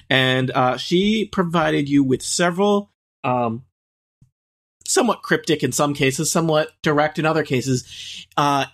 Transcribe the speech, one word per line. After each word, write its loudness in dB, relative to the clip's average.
and, 2
uh, 0
she 0
provided 0
you 4
with 0
several, 0
um, -2
somewhat 0
cryptic 0
in -2
some 0
cases, 0
somewhat 0
direct 0
in -2
other 0
cases, -4
uh, 2